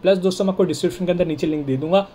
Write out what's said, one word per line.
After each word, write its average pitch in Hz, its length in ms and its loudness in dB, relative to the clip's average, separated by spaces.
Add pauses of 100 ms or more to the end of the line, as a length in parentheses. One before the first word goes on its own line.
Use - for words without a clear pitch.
plus 190 160 4
दोस्तों 185 260 0
मैं 190 80 0
आपको 190 120 2
description 175 420 -2
के 180 60 0
अंदर 175 140 2
नीचे 156 200 -2
link 151 200 -2
दे 131 100 -2
दूंगा, 160 220 0 (160)